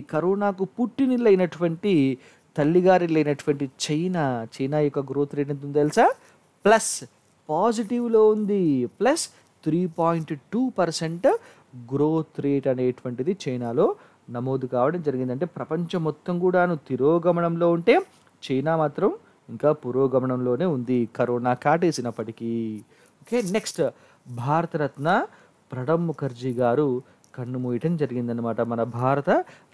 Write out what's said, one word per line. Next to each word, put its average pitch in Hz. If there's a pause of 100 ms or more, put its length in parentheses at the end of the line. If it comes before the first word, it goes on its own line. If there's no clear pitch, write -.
(120)
కరోనాకు 190 (120)
పుట్టినిల్లైనటువంటి 208 (640)
తల్లిగారి 180
లేనటువంటి 147 (140)
చైనా, 165 (240)
చైనా 139
యొక్క 147
గ్రోత్ 139
రేట్ 143
ఎంత 143
ఉందో 143
తెలుసా? 151 (580)
ప్లస్ 214 (560)
పాజిటివ్‌లో 226
ఉంది. 208 (240)
ప్లస్ 233 (400)
త్రీ 165
పాయింట్ 165 (160)
టూ 233
పర్సెంట్ 170 (580)
గ్రోత్ 151
రేట్ 139
అనేటువంటిది 127
చైనాలో 123 (440)
నమోదు 127
కావడం 131
జరిగింది. 131
అంటే 143
ప్రపంచం 165
మొత్తం 156
కూడాను 180 (120)
తిరోగమనంలో 170
ఉంటే 170 (480)
చైనా 139
మాత్రం 160 (380)
ఇంకా 131
పురోగమనంలోనే 127
ఉంది 123
కరోనా 123
కాటేసినప్పటికీ. 120 (680)
ఓకే, - (120)
నెక్స్ట్ 208 (460)
భారతరత్న 143 (640)
ప్రణబ్ 147
ముఖర్జీ 131
గారు 123 (460)
కన్నుమూయటం 127
జరిగిందనమాట. 120
మన 117 (100)
భారత 135 (440)